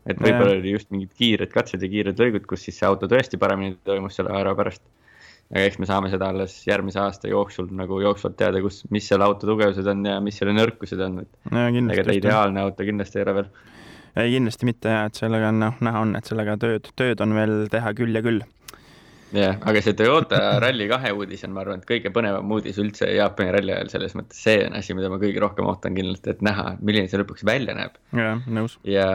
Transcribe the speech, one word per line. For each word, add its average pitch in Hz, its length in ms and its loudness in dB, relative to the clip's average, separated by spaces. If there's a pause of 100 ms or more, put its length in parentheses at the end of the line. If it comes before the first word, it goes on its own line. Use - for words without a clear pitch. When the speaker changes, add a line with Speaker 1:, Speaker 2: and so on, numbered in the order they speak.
Speaker 1:
Et 92 140 -4
Speaker 2:
Jah. - 80 -2
Speaker 1:
võib-olla 101 320 4
oli 95 160 -2
just 104 180 -6
mingid 98 240 -6
kiired 107 380 0
katsed 98 320 -2
ja - 20 -4
kiired 98 320 -2
lõigud, 113 300 2
kus - 180 -6
siis - 140 -12
see 101 80 2
auto 98 180 0
tõesti 113 320 2
paremini 98 380 0 (100)
toimus 98 320 -2
selle 95 160 -2
aero 98 240 0
pärast. 104 240 -4 (720)
Aga 98 160 4
eks - 100 -4
me 95 80 -2
saame 98 240 0
seda 95 220 -2
alles 95 240 -6 (100)
järgmise 98 320 0
aasta 98 320 -4
jooksul 101 380 -2 (100)
nagu 95 240 -4
jooksvalt 98 380 0
teada, 98 240 0
kus, 101 160 -6 (100)
mis 104 160 -2
selle 98 160 4
auto 101 240 2
tugevused 101 400 2
on 101 220 0
ja 98 160 -2
mis 104 160 -4
selle 101 160 0
nõrkused 110 480 0
on. 92 180 -6
Et - 80 -18 (220)
Speaker 2:
Jaa, 120 240 0
kindlasti, 104 240 2
Speaker 1:
ega - 80 2
ta - 20 2
Speaker 2:
just, - 0 -
jah. 98 140 0
Speaker 1:
ideaalne 101 400 4
auto 98 240 -2
kindlasti 101 320 -4
ei - 20 -2
ole 98 160 0
veel. 101 80 -4 (680)
Speaker 2:
Ei, 120 200 2
kindlasti 123 320 0
mitte, 113 240 -2
jah, 107 160 0
et - 160 -6
sellega 110 300 2
on, 110 100 2
noh, 110 160 -2
näha 113 240 0
on, 107 160 2
et - 80 -12
sellega 104 320 -2
tööd, 113 400 -2
tööd 127 240 0
on 107 160 2
veel 107 180 2 (140)
teha 110 240 0
küll 113 240 0
ja 110 60 -2
küll. 113 180 2 (920)
Speaker 1:
Jah, 98 220 4 (100)
aga 107 160 4
see 107 140 2
Toyota 120 400 4 (120)
<laughs> 123 140 4
Rally 120 240 2
kahe 127 240 0
uudis 98 320 -6
on, 98 80 -10
ma 95 120 -6
arvan, 95 180 -6
et - 80 -18
kõige 117 240 0
põnevam 101 420 0
uudis 101 240 -4
üldse 104 300 -2
Jaapani 98 420 2
ralli 95 220 2
ajal, 98 180 -4
selles 95 240 -4
mõttes - 300 -10
see 110 180 6
on 90 140 -4
asi, 98 180 -6
mida 92 160 -2
ma 95 80 -4
kõige 101 240 0
rohkem 98 240 -2
ootan 95 300 -4
kindlasti, 95 400 -4
et - 80 -4
näha, 101 340 -2
milline 101 320 0
see 98 80 0
lõpuks 98 300 -6
välja 117 260 0
näeb. - 220 -8 (180)
Speaker 2:
Jah, 113 320 -2
nõus. 113 300 -4 (100)
Speaker 1:
Ja, 98 280 2